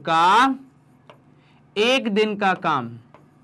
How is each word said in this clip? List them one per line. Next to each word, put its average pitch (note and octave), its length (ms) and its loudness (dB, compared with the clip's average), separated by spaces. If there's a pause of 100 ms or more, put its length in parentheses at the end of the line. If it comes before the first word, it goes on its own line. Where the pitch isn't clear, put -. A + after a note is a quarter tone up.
का F#3 520 2 (1200)
एक A#3 320 0
दिन G#3+ 280 0
का G3+ 180 0
काम D3 340 -4 (540)